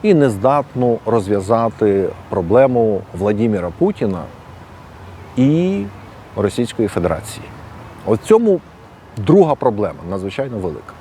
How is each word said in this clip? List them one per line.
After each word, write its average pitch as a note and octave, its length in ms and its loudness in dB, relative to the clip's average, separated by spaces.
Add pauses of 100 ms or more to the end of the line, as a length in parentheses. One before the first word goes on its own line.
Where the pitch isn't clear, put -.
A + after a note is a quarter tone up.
і G#3 120 4
нездатну B2+ 920 2
розв'язати G#2 1040 0 (200)
проблему A2 720 2 (120)
Владимира G2+ 640 0
Путіна G#2 460 -2 (1120)
і F3 480 2 (520)
Російської G#2+ 520 -2
Федерації. - 580 -4 (600)
От A2 180 0
цьому A3 380 4 (560)
друга D3+ 380 4
проблема, G2+ 440 -2 (100)
надзвичайно G2 480 -6
велика. E2+ 440 -8